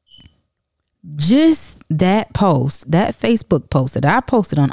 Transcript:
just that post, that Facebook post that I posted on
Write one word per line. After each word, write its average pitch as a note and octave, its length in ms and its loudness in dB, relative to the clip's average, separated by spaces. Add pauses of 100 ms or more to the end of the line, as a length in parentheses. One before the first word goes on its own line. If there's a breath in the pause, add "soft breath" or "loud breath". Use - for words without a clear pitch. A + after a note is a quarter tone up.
(1160)
just C#4 760 0
that F#3 420 0
post, C#3+ 580 0
that F3+ 280 0
Facebook A3 520 -2
post C3+ 240 -2
that - 100 -2
I G3 160 2
posted G3+ 380 -2
on C#3 140 2